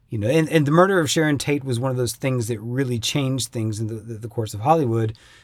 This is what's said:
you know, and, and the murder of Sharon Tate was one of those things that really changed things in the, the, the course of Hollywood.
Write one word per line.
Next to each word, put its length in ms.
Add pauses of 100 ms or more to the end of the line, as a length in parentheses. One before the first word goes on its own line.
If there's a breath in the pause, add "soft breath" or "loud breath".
you 100
know, 80
and, 220
and 180
the 40
murder 280
of 100
Sharon 300
Tate 240
was 160
one 100
of 80
those 160
things 360
that 100
really 400
changed 480
things 320
in 80
the, 80
the, 200
the 120
course 260
of 60
Hollywood. 580 (260 soft breath)